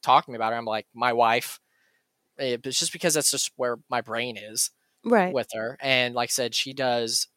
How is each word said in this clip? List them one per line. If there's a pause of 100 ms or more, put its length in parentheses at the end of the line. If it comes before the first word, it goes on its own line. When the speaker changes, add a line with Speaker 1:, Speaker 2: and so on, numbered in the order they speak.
Speaker 1:
talk
to
me
about
it,
I'm
like,
"My
wife." (800)
Eh,
but
it's
just
because
that's
just
where (140)
my
brain
is (340)
Speaker 2:
Right.
Speaker 1:
with
her.
And
like
I
said,
she
does